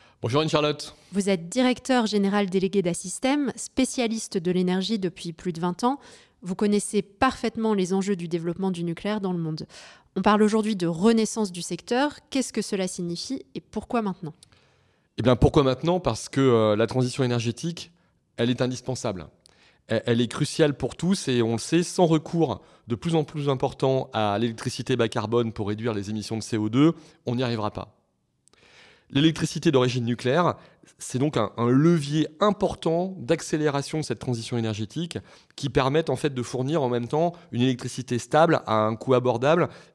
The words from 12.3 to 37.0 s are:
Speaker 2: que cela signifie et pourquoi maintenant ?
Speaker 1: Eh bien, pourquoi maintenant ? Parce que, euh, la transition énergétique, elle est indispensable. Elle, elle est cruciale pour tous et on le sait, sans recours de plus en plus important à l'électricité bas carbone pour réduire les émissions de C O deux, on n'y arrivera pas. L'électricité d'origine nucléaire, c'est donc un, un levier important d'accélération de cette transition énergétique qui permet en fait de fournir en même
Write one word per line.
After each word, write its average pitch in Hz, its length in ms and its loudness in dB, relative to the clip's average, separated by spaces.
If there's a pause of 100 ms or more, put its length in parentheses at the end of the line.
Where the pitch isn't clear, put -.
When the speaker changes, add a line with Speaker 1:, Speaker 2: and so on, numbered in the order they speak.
Speaker 2:
que 220 80 -2
cela 190 260 -4
signifie 175 580 -8 (100)
et 175 40 -8
pourquoi - 420 -6
maintenant ? 185 320 -6 (840)
Speaker 1:
Eh - 40 -4
bien, 123 140 4
pourquoi 143 280 4
maintenant ? 156 360 2
Parce 120 300 -4
que, - 100 -2
euh, 113 380 6
la 113 100 2
transition 127 380 0
énergétique, 120 680 -4 (460)
elle 120 120 2
est 127 120 0
indispensable. 123 680 -4 (600)
Elle, 117 200 0
elle 120 140 4
est 117 60 2
cruciale 147 480 0
pour - 200 -6
tous 185 320 0
et 123 140 2
on 113 120 2
le 113 40 -2
sait, 165 260 0
sans 180 220 2
recours 160 580 0 (240)
de 117 80 -2
plus 165 200 -4
en 156 80 2
plus 143 260 -6
important 131 640 0
à 104 260 0
l'électricité 120 560 -2
bas 117 120 2
carbone 113 460 0
pour 104 140 -4
réduire 110 260 -4
les 101 160 -4
émissions 110 280 -6
de 104 60 -6
C - 140 -4
O 107 120 0
deux, 147 260 4 (300)
on 123 100 -2
n'y 127 80 -2
arrivera 110 280 -2
pas. - 240 -12 (1160)
L'électricité 156 600 2
d'origine 127 320 2
nucléaire, 123 520 0 (420)
c'est - 220 -6
donc 143 180 2
un, 107 180 0
un 120 140 2
levier 147 580 4 (120)
important 190 800 0
d'accélération 151 800 -2
de 151 40 -2
cette - 160 -6
transition 120 380 -4
énergétique 110 600 -4 (360)
qui 139 140 -6
permet 143 400 2
en 170 60 0
fait 143 180 -4
de 123 80 -6
fournir 135 400 -2
en 127 80 0
même 120 180 -2